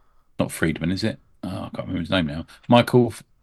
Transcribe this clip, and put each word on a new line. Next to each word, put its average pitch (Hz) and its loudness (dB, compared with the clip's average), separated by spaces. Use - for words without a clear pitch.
not - 0
Friedman, 80 -2
is 98 -4
it? 107 -4
Oh, 92 -10
I 90 -8
can't - -10
remember 92 -4
his 87 -8
name 92 2
now. 73 -8
Michael 120 6
F-, - -10